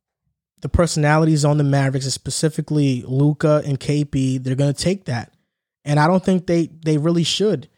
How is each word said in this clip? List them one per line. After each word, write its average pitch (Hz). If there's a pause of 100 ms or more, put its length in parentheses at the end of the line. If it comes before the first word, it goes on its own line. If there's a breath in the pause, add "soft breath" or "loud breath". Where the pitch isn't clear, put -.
(600)
the 143
personalities 156
on 151
the 147
Mavericks, 139
and -
specifically 147
Luka 147
and 139
K 147
P, 131
they're 127
gonna 143
take 185
that. 117 (500)
And 147
I 151
don't 185
think 185
they, 170
they 156
really 170
should. 185 (100)